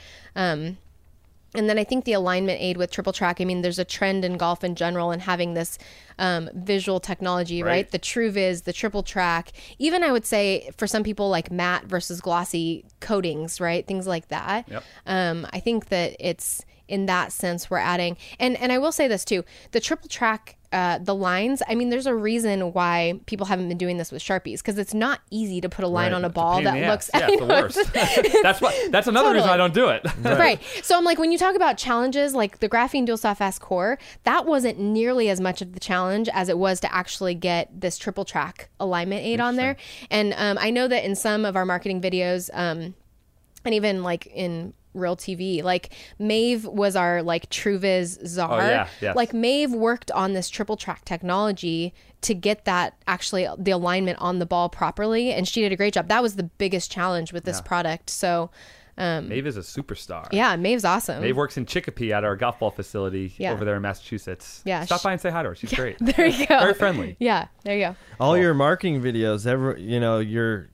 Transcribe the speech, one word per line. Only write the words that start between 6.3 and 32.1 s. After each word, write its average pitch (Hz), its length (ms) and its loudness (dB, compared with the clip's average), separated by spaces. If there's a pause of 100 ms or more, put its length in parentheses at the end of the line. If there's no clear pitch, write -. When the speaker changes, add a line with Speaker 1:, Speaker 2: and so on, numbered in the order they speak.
Speaker 1:
visual 190 460 -2
technology, 175 640 -2
right? 175 80 0
Speaker 2:
Right. 185 200 0
Speaker 1:
The 180 80 -4
TrueViz, 196 680 -2
the 180 80 -4
Triple 208 280 -2
Track. 175 520 -2 (260)
Even 330 240 2
I 311 80 2
would 233 140 0
say 196 520 0
for - 100 0
some 214 160 0
people, 202 260 -2
like, 170 220 0
matte 180 340 -2
versus 180 360 -4
glossy 170 640 -2 (140)
coatings, 165 600 -4
right? 170 280 -2
Things 190 200 -4
like 170 200 -4
that. 202 420 -6
Speaker 2:
Yep. 110 140 -10 (240)
Speaker 1:
Um, 175 440 -2
I - 80 -8
think 226 280 -2
that 175 320 -2
it's - 440 -6 (240)
in 196 200 -2
that 180 260 0
sense 175 360 -4
we're 185 80 0
adding. 175 380 0 (240)
And, 247 180 2
and 247 140 0
I 254 60 2
will 302 160 0
say 285 160 2
this 202 160 -2
too, 185 180 0 (280)
the 226 100 2
Triple - 260 -4
Track, - 480 -2 (160)
uh, 180 280 2
the 185 140 -2
lines, 196 540 0
I 226 80 0
mean, 240 140 0
there's 254 160 0
a 262 100 2
reason 208 560 0
why 175 540 2
people 196 220 -4
haven't 180 200 0
been 180 100 -4
doing 180 200 -2
this 170 120 -6
with 147 140 -10
Sharpies, 180 400 -4
'cause 208 140 -2
it's 202 160 -4
not 226 260 0 (100)
easy 202 300 -4
to 180 80 -4
put 185 160 -6
a 185 60 0
line 175 240 2
Speaker 3:
Right. - 20 0
Speaker 1:
on 180 80 0
a 175 40 0
Speaker 2:
It's 175 40 -2
a 175 40 -14
Speaker 1:
ball 170 200 2
Speaker 2:
pain 185 80 2
Speaker 1:
that - 140 2
Speaker 2:
in 139 60 0
the 190 40 2
Speaker 1:
looks, 208 260 0
Speaker 2:
ass. - 80 4
Yeah, - 60 4
it's 403 120 6
the - 40 0
Speaker 1:
<laughs> - 0 -
I - 40 0
know, 294 140 6
Speaker 2:
worst. - 160 -2
<laughs> 392 160 2
Speaker 1:
it's, 440 480 6
Speaker 2:
That's - 200 6
why, 523 280 2
that's 208 180 4
another 254 260 6
reason - 160 6
Speaker 1:
totally. 180 40 6
Speaker 2:
I 180 40 6
don't 180 160 4
do 240 160 6
it. - 160 0 (180)
Speaker 3:
Right. - 160 4
Speaker 1:
Right. 302 200 6 (220)
So 349 160 4
I'm 349 60 4
like, 330 160 4
when 320 140 2
you 339 40 2
talk 359 200 2
about 311 200 4
challenges, 262 560 0